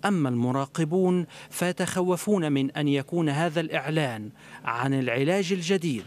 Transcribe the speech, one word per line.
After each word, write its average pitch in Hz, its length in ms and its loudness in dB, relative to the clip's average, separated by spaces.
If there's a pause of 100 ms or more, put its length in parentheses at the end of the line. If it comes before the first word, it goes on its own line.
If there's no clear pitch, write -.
أما 175 240 2
المراقبون 156 960 2 (240)
فيتخوفون 180 1000 0
من 135 200 0
أن 147 160 -2
يكون 143 420 0
هذا 160 300 0
الإعلان 143 720 -2 (360)
عن 123 280 0
العلاج 139 600 2
الجديد 165 540 0